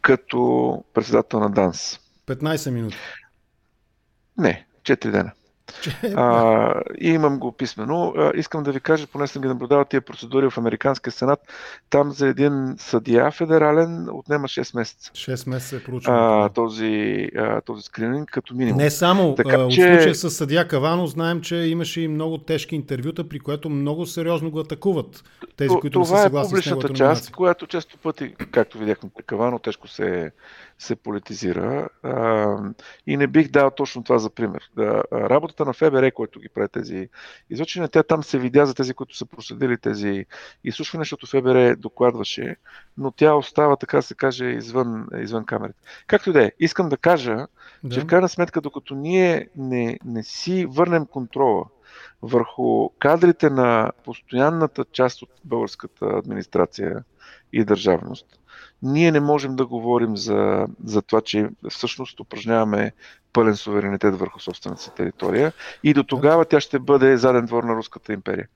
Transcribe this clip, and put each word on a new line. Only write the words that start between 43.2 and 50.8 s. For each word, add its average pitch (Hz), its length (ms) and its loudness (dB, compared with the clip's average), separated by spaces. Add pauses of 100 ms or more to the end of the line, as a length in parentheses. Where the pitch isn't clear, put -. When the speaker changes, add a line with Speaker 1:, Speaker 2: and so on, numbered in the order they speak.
Speaker 1:
остава, 147 420 2
така - 220 -4
да 135 60 2
се - 120 -12
каже, 127 300 -4
извън, 117 640 -4 (100)
извън 110 280 -8
камерите. 104 340 -8 (280)
Както - 220 0
и 175 40 0
да 139 100 4
е, 104 160 2
искам 165 300 0
да 139 80 -2
кажа, 131 500 0 (360)
Speaker 2:
Да. 123 120 -8
Speaker 1:
че 131 60 -2
в 151 40 -8
крайна 175 240 4
сметка, 170 320 -4
докато 143 340 -12
ние 170 520 0 (100)
не, 123 480 -4
не 117 180 -8
си 180 420 -4
върнем 160 400 2